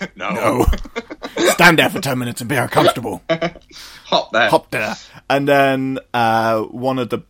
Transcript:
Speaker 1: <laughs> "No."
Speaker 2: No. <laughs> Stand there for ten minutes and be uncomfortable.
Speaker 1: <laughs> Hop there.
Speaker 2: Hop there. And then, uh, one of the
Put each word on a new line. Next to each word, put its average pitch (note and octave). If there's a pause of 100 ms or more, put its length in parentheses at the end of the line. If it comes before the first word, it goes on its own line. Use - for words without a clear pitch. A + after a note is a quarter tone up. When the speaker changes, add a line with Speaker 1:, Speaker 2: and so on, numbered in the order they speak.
Speaker 1:
<laughs> -
"No." -
Speaker 2:
No. A#2+ (680)
<laughs> E4+
Stand E3+
there C3
for -
ten C3+
minutes A#2+
and A#2
be C#3+
uncomfortable. -
Speaker 1:
<laughs> - (760)
Hop -
there. A2
Speaker 2:
Hop -
there. G#2+ (360)
And C#3
then, C3+ (140)
uh, A2+
one C3
of A#2+
the D#3